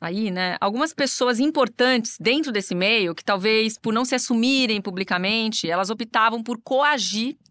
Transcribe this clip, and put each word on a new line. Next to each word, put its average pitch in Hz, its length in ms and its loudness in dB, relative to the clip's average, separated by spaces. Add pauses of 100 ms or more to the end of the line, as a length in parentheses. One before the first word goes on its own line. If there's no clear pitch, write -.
aí, 190 300 -4
né, 180 300 -2
algumas 233 320 0
pessoas 247 480 0
importantes 254 800 2
dentro 262 320 0
desse 196 220 -2
meio, 185 400 2
que - 100 -16
talvez 220 540 2
por 226 140 -2
não 233 120 2
se 247 100 -2
assumirem 240 680 2
publicamente, 190 880 -2
elas 185 200 0
optavam 226 540 0
por 226 180 -6
coagir 254 760 0 (140)